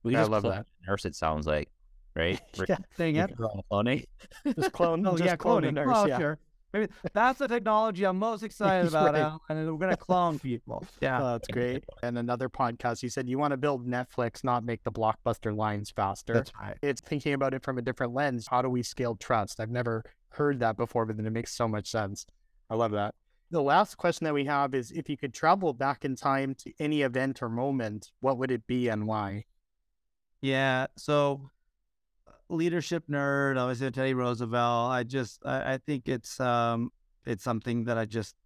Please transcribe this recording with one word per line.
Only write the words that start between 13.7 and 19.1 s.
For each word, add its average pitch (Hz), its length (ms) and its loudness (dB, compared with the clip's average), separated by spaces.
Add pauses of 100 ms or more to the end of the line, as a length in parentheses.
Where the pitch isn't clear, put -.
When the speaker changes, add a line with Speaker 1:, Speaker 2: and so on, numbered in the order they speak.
Speaker 2:
Netflix, 123 560 -2
not 123 220 2
make 117 180 -4
the 117 80 -2
blockbuster 110 640 0
lines 104 340 -2
faster. 98 440 -2
Speaker 3:
That's 117 260 2
right. 101 220 -10
Speaker 2:
It's 143 180 0
thinking 147 320 -2
about 135 220 0
it 131 100 -6
from 131 140 -2
a 123 40 -2
different 120 320 -4
lens. 127 340 -2
How 123 140 2
do 131 80 0
we 123 140 0
scale 117 320 -4